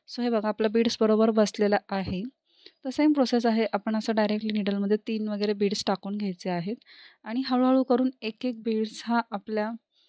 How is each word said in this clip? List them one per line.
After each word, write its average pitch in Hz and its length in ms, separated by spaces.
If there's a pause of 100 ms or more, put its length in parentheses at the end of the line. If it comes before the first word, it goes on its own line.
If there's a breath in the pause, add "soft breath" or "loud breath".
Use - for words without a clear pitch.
So - 160
हे 240 60
बघा 214 180
आपला 214 200
बीड्स 226 340
बरोबर 220 280
बसलेला 208 480 (120)
आहे. 190 320 (640 soft breath)
तर 262 40
सेम 302 240
प्रोसेस 247 320
आहे, 226 280
आपण 220 220
असं 220 200
डायरेक्टली 214 360
निडलमध्ये 202 460
तीन 220 300
वगैरे 208 260
बीड्स 202 340
टाकून 202 300
घ्यायचे 190 320
आहेत 175 260 (480 loud breath)
आणि 233 220
हळूहळू 254 380
करून 254 260 (120)
एक 226 240
एक 226 160
बीड्स 220 440
हा 233 160 (100)
आपल्या, 214 400 (380 soft breath)